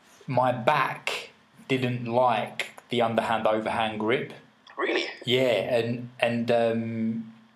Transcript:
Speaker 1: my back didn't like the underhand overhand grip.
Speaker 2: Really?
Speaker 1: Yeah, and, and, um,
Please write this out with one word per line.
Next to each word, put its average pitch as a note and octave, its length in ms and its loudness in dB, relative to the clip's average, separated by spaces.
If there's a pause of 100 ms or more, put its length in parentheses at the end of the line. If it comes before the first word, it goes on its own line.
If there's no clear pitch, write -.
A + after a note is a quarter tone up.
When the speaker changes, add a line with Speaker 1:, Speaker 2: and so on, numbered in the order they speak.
(280)
Speaker 1:
my B2+ 240 2
back C3 760 -2 (380)
didn't B2 380 0
like A#2 840 0
the A#2 120 2
underhand A2+ 460 2
overhand A2 520 0
grip. A2+ 340 -2 (440)
Speaker 2:
Really? - 280 -2 (200)
Speaker 1:
Yeah, A#2+ 160 2 (360)
and, B2 320 -2 (100)
and, A#2 320 0
um, A2+ 840 0 (220)